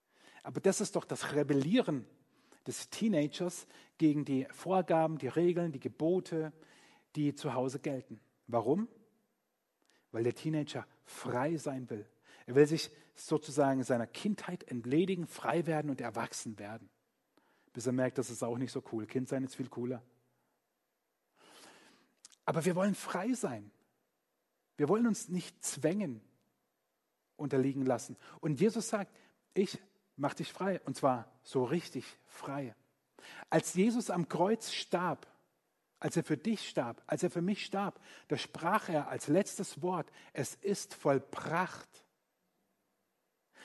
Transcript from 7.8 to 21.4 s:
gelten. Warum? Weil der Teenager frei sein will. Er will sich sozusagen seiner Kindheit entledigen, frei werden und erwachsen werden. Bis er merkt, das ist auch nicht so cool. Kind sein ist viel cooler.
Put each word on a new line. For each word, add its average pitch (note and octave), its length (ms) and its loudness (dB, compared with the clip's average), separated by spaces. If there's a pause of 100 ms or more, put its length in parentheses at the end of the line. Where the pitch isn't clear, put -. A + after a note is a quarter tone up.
gelten. B2+ 400 -6 (260)
Warum? A#2 400 2 (1300)
Weil A#2 100 -2
der A#2 140 0
Teenager D3+ 500 -4 (180)
frei C#3+ 520 -2
sein C3 340 -6
will. G#2+ 180 -8 (380)
Er B2 80 -6
will D3 140 10
sich D#3 200 0 (280)
sozusagen C#3 680 2
seiner A#2+ 240 2
Kindheit - 560 -4
entledigen, D#3+ 640 0
frei D#3 400 -2
werden D3+ 240 0
und B2+ 100 -4
erwachsen A#2 600 -6
werden. G#2 280 -12 (880)
Bis A#2+ 100 -8
er B2+ 60 2
merkt, B2+ 240 2
das A#2+ 140 0
ist A#2 120 -8
auch A#2+ 140 -2
nicht B2 160 -4
so B2+ 180 -4
cool. A2 140 -4
Kind B2+ 240 -2
sein C3+ 160 -2
ist C3 100 -8
viel B2+ 140 -6
cooler. A#2+ 340 -6 (2500)